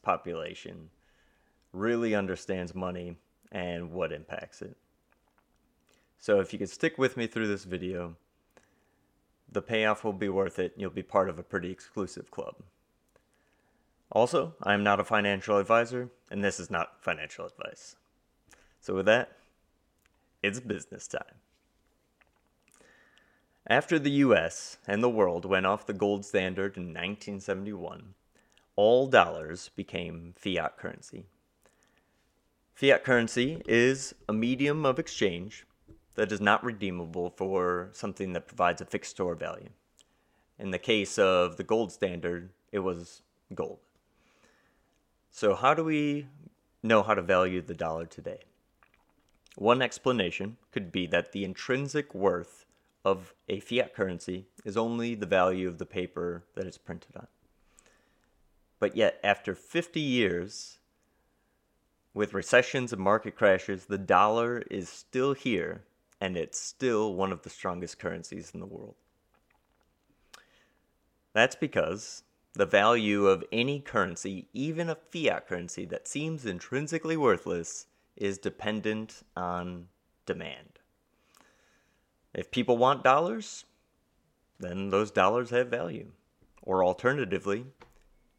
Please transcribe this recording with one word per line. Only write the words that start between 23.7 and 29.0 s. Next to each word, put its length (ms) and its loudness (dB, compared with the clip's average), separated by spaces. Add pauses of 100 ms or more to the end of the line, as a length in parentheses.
the 140 0
U 240 6
S 500 -2
and 160 0
the 80 4
world 360 2
went 200 2
off 200 2
the 80 -6
gold 320 0
standard 500 -2
in 160 -10
nineteen 480 -8
seventy-one, 760 -8 (600)
all 320 6